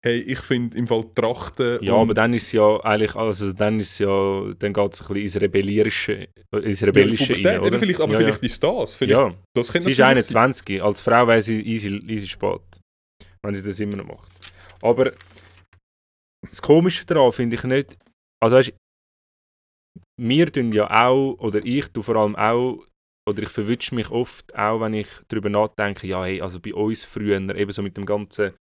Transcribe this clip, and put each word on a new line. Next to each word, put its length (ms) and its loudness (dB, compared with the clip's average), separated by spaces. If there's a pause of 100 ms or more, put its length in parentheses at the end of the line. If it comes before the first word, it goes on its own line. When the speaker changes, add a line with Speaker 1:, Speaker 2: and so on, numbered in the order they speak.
Speaker 1:
hey, 180 0
ich 180 -8
find 360 -2
im 120 -4
Fall 260 0
Trachten 680 -2
Speaker 2:
Ja, 100 2
Speaker 1:
und 80 6
Speaker 2:
aber 140 2
dann 180 4
ist 180 -4
ja 320 4
eigentlich, 320 2
also 380 -2
dann 260 0
ist 200 -8
ja, 580 0
dann 160 -4
geht's 280 -2
ein 60 -18
bisschen 160 -4
ins 180 -2
Rebellierische, 840 0 (280)
ins 260 -2
Speaker 1:
Ja, 60 0
Speaker 2:
Rebellische 400 4
Speaker 1:
Pubertät, 180 -2
Speaker 2:
rein, 120 4
Speaker 1:
eben 100 -2
Speaker 2:
oder? 120 2
Speaker 1:
vielleicht, 220 0
aber 120 0
Speaker 2:
Ja, 80 2
ja. 40 4
Speaker 1:
vielleicht 180 -2
ist 200 -4
das. 320 -2
Vielleicht, 240 2
Speaker 2:
Ja. 140 0 (220)
Speaker 1:
das 160 -2
könnte 140 -4
Speaker 2:
Sie 60 2
ist 80 0
Speaker 1:
natürlich 260 6
sein. 160 0
Speaker 2:
einundzwanzig, 420 -2
als 180 0
Frau 260 4
wäre 140 6
sie 200 -4
easy, 280 -6 (180)
easy 200 -8
spät, 340 -6 (840)
wenn 100 -6
sie 80 -8
das 160 -8
immer 180 -6
noch 100 -12
macht. 240 -20 (500)
Aber 320 2 (1400)
das 120 -12
Komische 440 4
daran 260 4
finde 240 -4
ich 80 -8
nicht, 340 -2 (460)
also 120 4
weisst, 180 4 (1500)
wir 320 2
tun 200 0
ja 180 2 (160)
auch, 340 2
oder 260 -2
ich 240 -2
tu 120 -6
vor 140 -2
allem 200 2
auch, 480 0 (460)
oder 140 -4
ich 60 -8
verwünsche 440 -4
mich 160 -4
oft 460 -6
auch, 260 0
wenn 120 -4
ich 140 -6 (200)
darüber 220 -4
nachdenke, 580 -2
ja, 160 -4
hey, 180 -6
also 180 -10
bei 140 -12
uns 300 -4
früher, 340 -2 (180)
eben 160 -4
so 100 -8
mit 160 -8
dem 80 -10
ganzen 560 -4